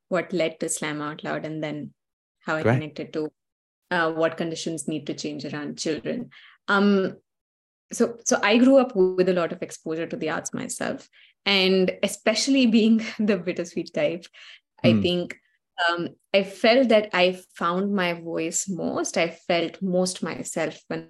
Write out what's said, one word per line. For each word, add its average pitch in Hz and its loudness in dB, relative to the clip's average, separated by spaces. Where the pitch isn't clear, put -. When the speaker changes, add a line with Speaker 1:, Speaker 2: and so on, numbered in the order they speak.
Speaker 1:
what 170 -2
led 165 -2
to 165 -4
Slam 151 -6
Out 147 -10
Loud 151 -6
and 156 -6
then 147 -8
how 160 -2
I 156 -4
Speaker 2:
Great. 113 4
Speaker 1:
connected 151 -6
to, 156 -4
uh, 165 0
what 160 0
conditions 165 -6
need 151 -6
to - -6
change 147 -10
around 147 -8
children. 156 -6
Um, 196 2
so, 226 0
so - 0
I 208 4
grew 262 8
up 254 4
with 185 4
a 190 2
lot 170 0
of 175 -10
exposure 160 -8
to 165 -8
the 156 -4
arts 170 -6
myself, - -6
and 190 4
especially 247 2
being 220 4
<laughs> - -18
the 208 2
bittersweet 170 -6
type, 165 -2
I 233 6
Speaker 2:
Hmm. 214 4
Speaker 1:
think, 175 -2
um, 170 -2
I 196 4
felt 240 4
that 214 4
I 185 2
found 190 -2
my 175 0
voice 165 -4
most. 165 -4
I 170 2
felt 170 -4
most 185 -2
myself 165 -6
when 165 -8